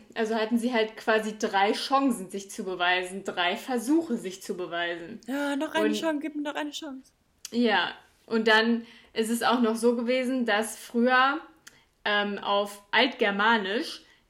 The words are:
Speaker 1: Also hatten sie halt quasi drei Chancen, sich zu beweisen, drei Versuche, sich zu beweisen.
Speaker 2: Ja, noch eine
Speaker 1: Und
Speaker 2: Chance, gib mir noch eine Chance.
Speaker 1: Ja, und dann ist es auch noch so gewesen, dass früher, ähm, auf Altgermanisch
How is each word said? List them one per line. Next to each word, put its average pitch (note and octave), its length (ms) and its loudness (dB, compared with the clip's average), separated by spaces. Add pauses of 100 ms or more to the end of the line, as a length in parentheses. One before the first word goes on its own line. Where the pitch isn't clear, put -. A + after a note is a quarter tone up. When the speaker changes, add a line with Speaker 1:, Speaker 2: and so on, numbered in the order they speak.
(160)
Speaker 1:
Also A3 200 -2
hatten A3 220 0
sie A#3+ 160 0
halt A3 240 0
quasi G#3+ 400 0
drei G3 360 2
Chancen, C4+ 580 0
sich G3 180 -10
zu - 140 -10
beweisen, F#3 600 -2
drei F#3 320 -2
Versuche, B3+ 600 0
sich F3+ 240 -10
zu G3+ 140 -8
beweisen. E3+ 720 -6
Speaker 2:
Ja, C#4+ 280 -4
noch D4+ 200 -4
eine D#4+ 140 2
Speaker 1:
Und D#4 40 2
Speaker 2:
Chance, D#4+ 280 -2
gib D4 140 -8
mir D4+ 80 -4
noch D4 120 -6
eine D4 160 -6
Chance. C4+ 400 -14 (420)
Speaker 1:
Ja, A3 380 2 (360)
und A3+ 200 0
dann A3+ 380 4 (260)
ist A3 180 -2
es A#3 140 0
auch A#3+ 160 2
noch A3+ 160 4
so A#3 220 2
gewesen, B3 480 0
dass A3 320 0
früher, B3+ 640 2 (640)
ähm, G3+ 320 0
auf G3+ 440 -2 (100)
Altgermanisch G#3+ 1120 2 (260)